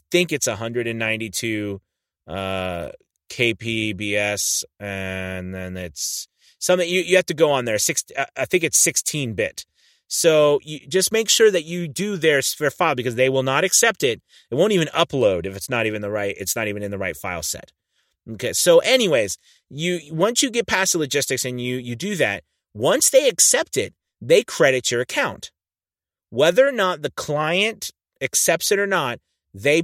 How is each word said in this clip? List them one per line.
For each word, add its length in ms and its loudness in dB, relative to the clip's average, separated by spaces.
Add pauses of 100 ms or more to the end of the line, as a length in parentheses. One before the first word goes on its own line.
(120)
think 200 2
it's 160 -2
a 80 -2
hundred 320 -4
and 120 -4
ninety-two, 800 -4 (480)
uh, 640 -6 (400)
K 240 0
P 400 -4
B 220 -4
S, 500 -2 (140)
and 760 -8
then 240 -10
it's 500 -10 (320)
something 300 0
you, 120 0
you 140 2
have 120 4
to 60 -4
go 180 4
on 140 0
there. 120 0
Six, 260 -2 (140)
uh, 80 -2 (100)
I 100 -4
think 180 0
it's 140 0
sixteen 560 -2
bit. 320 -4 (420)
So 540 4
you 260 -12
just 240 0
make 160 0
sure 220 6
that 140 2
you 240 -6
do 300 -4
their 200 4
s-, 180 -2
their 140 -2
file 240 0
because 220 -4
they 140 4
will 120 0
not 220 0
accept 400 2
it. 180 0 (300)
It 40 -4
won't 160 4
even 180 4
upload 580 2
if 80 -10
it's 140 -12
not 180 0
even 140 -4
the 100 -6
right, 260 -2
it's 180 -6
not 120 -2
even 160 -6
in 80 -4
the 80 -6
right 180 -4
file 240 -8
set. 300 -8 (600)
Okay. 200 -6
So 260 6
anyways, 600 2 (300)
you, 300 -4 (120)
once 320 0
you 80 -2
get 160 -2
past 260 0
the 60 0
logistics 440 -2
and 160 -6
you, 180 -4
you 180 -8
do 220 -6
that, 260 0 (320)
once 340 2
they 180 4
accept 480 2
it, 200 -2 (260)
they 220 6
credit 480 2
your 100 0
account. 500 -4 (800)
Whether 380 4
or 40 -2
not 300 0
the 100 -6
client 800 -2 (320)
accepts 500 0
it 60 2
or 100 0
not, 320 -2 (320)
they 320 2